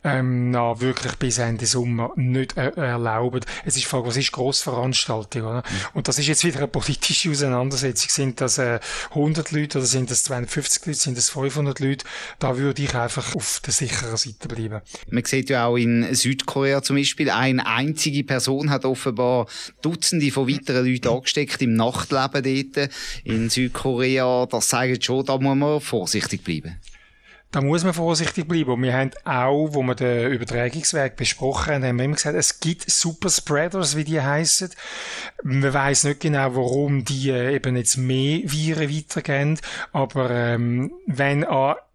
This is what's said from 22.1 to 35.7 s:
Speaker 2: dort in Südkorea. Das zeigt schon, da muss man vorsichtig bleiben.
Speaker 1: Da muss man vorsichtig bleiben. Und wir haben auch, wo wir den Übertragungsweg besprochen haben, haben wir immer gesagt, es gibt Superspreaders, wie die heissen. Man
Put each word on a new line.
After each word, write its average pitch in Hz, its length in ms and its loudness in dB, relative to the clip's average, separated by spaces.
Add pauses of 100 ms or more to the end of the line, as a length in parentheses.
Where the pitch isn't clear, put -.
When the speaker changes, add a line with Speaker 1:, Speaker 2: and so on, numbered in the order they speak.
Speaker 2:
dort 135 480 0 (340)
in 113 260 0
Südkorea. 127 960 2
Das 117 220 0
zeigt 127 360 2
schon, 131 200 0
da 135 140 0
muss 135 180 4
man 147 240 2
vorsichtig 98 640 -2
bleiben. 80 340 -6 (720)
Speaker 1:
Da 147 80 0
muss 151 220 2
man 180 120 2
vorsichtig 165 520 0
bleiben. 160 240 2
Und 123 120 2
wir 127 100 2
haben 131 180 2 (140)
auch, 143 480 2
wo 143 100 2
wir 127 140 0
den 123 360 2
Übertragungsweg 123 840 -2
besprochen 139 580 0
haben, 131 100 0
haben 123 140 2
wir 127 60 2
immer 147 100 0
gesagt, 151 220 0
es - 240 0
gibt - 280 -2
Superspreaders, 160 1080 0
wie 156 80 0
die 156 160 0
heissen. 156 500 0 (720)
Man 135 320 2